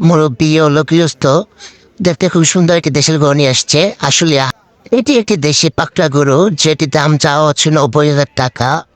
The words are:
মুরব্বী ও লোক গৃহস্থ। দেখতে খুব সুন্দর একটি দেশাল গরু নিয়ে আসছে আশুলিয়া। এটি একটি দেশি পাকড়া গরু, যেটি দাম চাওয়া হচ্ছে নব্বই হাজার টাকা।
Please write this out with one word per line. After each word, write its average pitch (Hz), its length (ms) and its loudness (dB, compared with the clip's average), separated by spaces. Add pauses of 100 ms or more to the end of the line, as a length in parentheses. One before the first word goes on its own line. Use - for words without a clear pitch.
মুরব্বী 156 600 2
ও 156 80 2
লোক 147 220 0
গৃহস্থ। 165 340 0 (760)
দেখতে 175 260 0
খুব 165 160 0
সুন্দর 175 360 2
একটি 160 100 -4
দেশাল 151 280 0
গরু 143 140 2
নিয়ে 143 180 0
আসছে 135 300 -2 (200)
আশুলিয়া। 139 500 0 (400)
এটি 247 280 0
একটি 214 180 0
দেশি 147 320 0 (100)
পাকড়া 160 300 -2
গরু, 143 420 2
যেটি 156 360 -2
দাম 151 320 0
চাওয়া 151 300 0
হচ্ছে 151 220 -2
নব্বই 147 400 2
হাজার 143 260 -2
টাকা। 131 480 -4 (120)